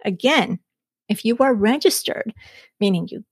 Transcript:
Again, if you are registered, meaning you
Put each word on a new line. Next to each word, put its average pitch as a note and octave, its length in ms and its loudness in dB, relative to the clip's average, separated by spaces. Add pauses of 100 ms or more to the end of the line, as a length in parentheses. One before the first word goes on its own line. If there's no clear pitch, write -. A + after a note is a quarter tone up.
Again, G#3 540 0 (500)
if G#3+ 160 -2
you A#3 140 2
are C4 160 4
registered, A3+ 800 0 (460)
meaning F#3 300 0
you - 220 -14